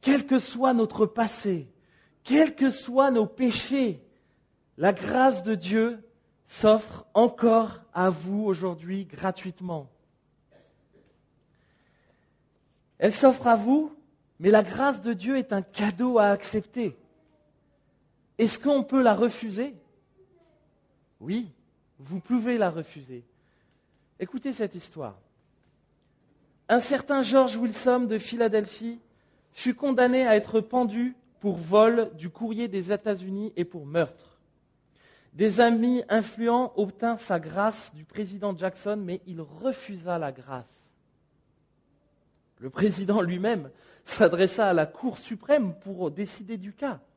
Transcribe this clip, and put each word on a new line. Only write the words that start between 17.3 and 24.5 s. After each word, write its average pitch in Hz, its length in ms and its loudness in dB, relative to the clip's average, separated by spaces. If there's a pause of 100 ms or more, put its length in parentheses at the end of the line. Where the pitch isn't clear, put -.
Est-ce 220 200 0
qu'on 277 240 2
peut 262 200 2
la 233 120 6
refuser ? 226 600 -4 (1500)
Oui, 185 320 -6 (460)
vous 147 200 -10
pouvez 240 400 -2
la 190 120 2
refuser. 131 540 -14 (960)
Écoutez 254 340 -8